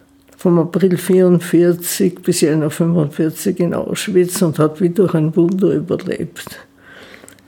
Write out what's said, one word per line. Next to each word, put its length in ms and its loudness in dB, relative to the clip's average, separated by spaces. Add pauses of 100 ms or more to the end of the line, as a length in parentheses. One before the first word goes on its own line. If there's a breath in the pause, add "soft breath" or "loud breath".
(380 loud breath)
vom 220 2
April 380 0
vierundvierzig 1200 2
bis 200 -2
Jänner 280 2
fünfundvierzig 880 -2
in 140 -2
Auschwitz 680 -2
und 180 0
hat 200 0
wie 100 2
durch 260 0
ein 200 0
Wunder 340 2
überlebt. 880 -6 (880 loud breath)